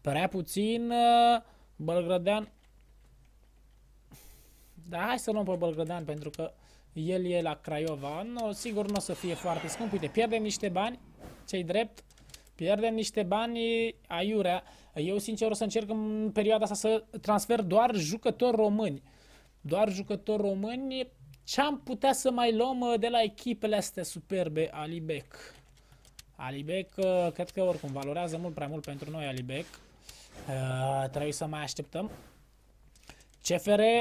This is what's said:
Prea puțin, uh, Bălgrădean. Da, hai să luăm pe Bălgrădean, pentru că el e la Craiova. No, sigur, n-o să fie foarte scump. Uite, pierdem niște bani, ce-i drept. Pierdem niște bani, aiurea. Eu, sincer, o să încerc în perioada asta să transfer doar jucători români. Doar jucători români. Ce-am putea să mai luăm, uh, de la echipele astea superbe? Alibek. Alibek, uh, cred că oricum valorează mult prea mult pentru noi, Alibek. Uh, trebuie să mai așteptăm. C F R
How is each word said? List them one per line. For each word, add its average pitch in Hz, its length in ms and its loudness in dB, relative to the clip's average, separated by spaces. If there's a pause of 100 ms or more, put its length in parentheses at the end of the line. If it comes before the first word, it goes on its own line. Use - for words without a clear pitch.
Prea 151 260 0
puțin, 214 640 -2
uh, 240 500 6 (340)
Bălgrădean. 175 760 0 (2500)
Da, 175 80 -6
hai 233 220 0
să 226 120 -2
luăm 208 140 0
pe 185 100 0
Bălgrădean, 165 500 -2
pentru 147 240 -8
că 160 240 -8 (400)
el 180 320 -2
e 175 160 0
la 156 140 -2
Craiova. 151 680 -6
No, 226 300 -6
sigur, 208 400 -4
n-o 202 80 0
să 185 140 -6
fie 175 200 -4
foarte 165 340 -4
scump. 220 240 -6
Uite, 170 160 -2
pierdem 226 340 0
niște 208 280 -4
bani, 208 300 -2 (480)
ce-i 185 160 -4
drept. 202 400 -2 (520)
Pierdem 208 380 0
niște 214 300 -2
bani, 226 720 0 (120)
aiurea. 185 560 0 (320)
Eu, 165 220 -2
sincer, 220 320 -2
o 214 40 2
să 208 100 -2
încerc 208 260 0
în 214 440 0
perioada 214 300 4
asta 202 120 0
să 220 280 2 (180)
transfer 208 400 4
doar 214 340 6
jucători 220 600 2
români. 208 480 2 (580)
Doar 190 280 4
jucători 202 520 -2
români. 247 680 -2 (400)
Ce-am 285 360 0
putea 254 300 2
să 254 180 2
mai 240 240 2
luăm, 247 240 2
uh, 240 200 2
de 226 80 2
la 240 140 2
echipele 214 540 0
astea 196 280 -2
superbe? 160 680 -2
Alibek. 156 840 -8 (840)
Alibek, 147 600 -6
uh, 185 360 4
cred 180 160 -6
că - 120 -2
oricum 160 300 0
valorează 147 460 -4
mult 175 160 -6
prea 147 140 -6
mult 151 180 -8
pentru 143 240 -10
noi, 156 160 -6
Alibek. 131 400 -6
Uh, 131 1400 -6
trebuie 147 240 -4
să 156 120 -6
mai 151 160 -8
așteptăm. 160 500 -8 (1300)
C 175 200 0
F - 40 -16
R 208 160 6 (200)